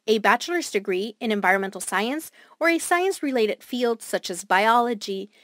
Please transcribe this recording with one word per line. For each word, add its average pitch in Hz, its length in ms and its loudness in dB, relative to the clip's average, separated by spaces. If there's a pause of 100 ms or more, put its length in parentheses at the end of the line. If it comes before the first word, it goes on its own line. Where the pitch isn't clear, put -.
a 220 120 4
bachelor's 240 520 2
degree 196 500 -4
in 233 100 -2
environmental 196 520 0
science 233 480 -4 (280)
or 330 120 2
a 330 80 2
science-related 302 840 0
field 240 380 -2
such - 300 -4
as 175 140 -8
biology, 208 840 2 (140)